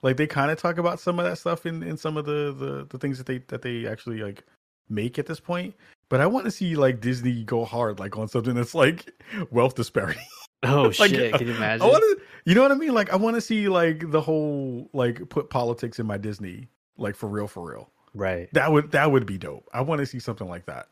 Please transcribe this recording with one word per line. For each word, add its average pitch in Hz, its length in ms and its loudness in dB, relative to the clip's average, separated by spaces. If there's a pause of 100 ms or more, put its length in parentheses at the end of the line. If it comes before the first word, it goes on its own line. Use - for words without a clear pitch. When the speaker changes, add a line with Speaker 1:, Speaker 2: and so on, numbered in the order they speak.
Speaker 1:
Like, 131 140 2
they 151 100 2
kinda 147 300 0
talk 170 220 -2
about 175 220 -2
some 175 180 -2
of 175 80 0
that 175 120 -4
stuff 170 280 -4
in, 165 160 -8
in 165 140 -8
some 156 200 -6
of 151 100 -6
the, 147 260 -2
the, 139 380 -8
the 131 80 -12
things 135 200 -4
that 131 80 -14
they, 127 120 -4 (100)
that 117 140 -10
they 117 240 -6
actually, 110 320 -8
like, 104 260 -10 (440)
make 110 300 -4
at 143 80 -4
this 160 140 -10
point. 180 340 -8 (340)
But 127 120 4
I 151 60 6
wanna 247 240 0
see, 170 260 -2
like, 131 240 4
Disney 120 440 -2
go 117 200 0
hard, 113 340 -2
like, 98 180 -8
on 110 120 -4
something 120 260 0
that's, 120 200 -2
like, 160 380 4 (380)
wealth 123 260 4
disparity. - 480 -2
<laughs> - 60 -20 (320)
Speaker 2:
Oh, 135 360 6
Speaker 1:
Like, 208 140 8
Speaker 2:
shit. 135 240 2
Can 120 120 0
you 120 60 -2 (260)
Speaker 1:
I 185 60 4
Speaker 2:
imagine? - 0 -
Speaker 1:
wanna, 392 360 6 (220)
you 170 100 4
know 240 80 8
what 277 100 6
I 277 40 4
mean? 294 180 0
Like, 208 180 2
I 190 40 2
wanna 226 240 2
see, 214 280 0
like, 165 420 2
the 156 100 4
whole, 147 720 -2
like, 123 380 0
put - 200 -2
politics 120 480 -2
in 113 80 -4
my 107 120 -4
Disney, 104 500 -10 (300)
like, 104 180 -6
for 107 120 -8
real, 104 200 -4
for 85 220 -12
real. 55 220 -16 (220)
Speaker 2:
Right. 92 380 -4
Speaker 1:
That 156 200 2
would, 151 200 2
that 147 200 4
would 123 140 4
be 98 120 -6
dope. - 340 -12
I 120 100 -4
wanna 143 240 -2
see 131 140 -12
something 104 280 -8
like 87 180 -12
that. 69 260 -12